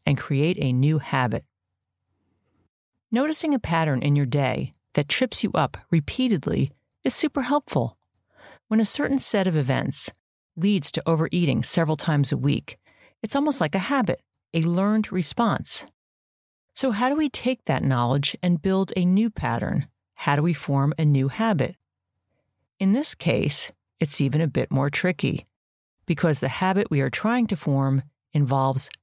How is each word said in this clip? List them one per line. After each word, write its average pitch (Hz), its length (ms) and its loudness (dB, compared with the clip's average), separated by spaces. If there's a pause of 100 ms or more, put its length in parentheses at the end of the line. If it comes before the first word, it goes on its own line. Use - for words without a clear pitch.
and 139 120 2
create 151 420 0
a 135 140 0
new 143 260 2
habit." 127 460 -2 (1700)
Noticing 294 420 0
a 262 60 0
pattern 160 420 0
in 143 160 2
your 143 80 2
day 131 480 -2 (200)
that 147 140 0
trips - 340 0
you 214 120 -2
up - 240 0 (120)
repeatedly 165 840 0 (320)
is 254 100 0
super 285 280 0
helpful. 233 540 -2 (720)
When 220 140 2
a 214 40 2
certain 277 320 0
set 196 300 0
of 170 80 0
events 131 560 -2 (460)
leads 185 340 0
to - 140 -4
overeating 160 580 0
several 156 320 0
times 147 380 0
a 135 40 -2
week, 139 400 -4 (460)
it's 233 140 -2
almost 285 240 0
like 151 120 0
a 190 200 -4
habit, 254 280 -2 (320)
a 165 100 0
learned 196 500 0
response. - 720 -2 (880)
So 262 180 0
how 220 160 0
do 277 80 2
we 302 140 2
take - 360 -2
that 135 200 0
knowledge 131 580 0
and 175 180 0
build 190 360 0
a 180 80 2
new 196 240 4
pattern? - 580 -2 (280)
How 143 200 0
do 147 60 2
we 170 120 2
form 139 440 0
a 160 80 0
new 135 240 4
habit? 202 480 -2 (1040)
In 196 120 2
this 269 240 0
case, - 560 0 (260)
it's 151 220 -2
even 143 220 2
a 165 60 0
bit 131 220 -2
more 135 200 0
tricky, - 580 -2 (580)
because 160 360 0
the 139 80 -2
habit 190 420 0
we 147 80 2
are 135 100 0
trying 233 380 0
to 196 80 -2
form 135 480 0 (300)
involves 135 560 2 (140)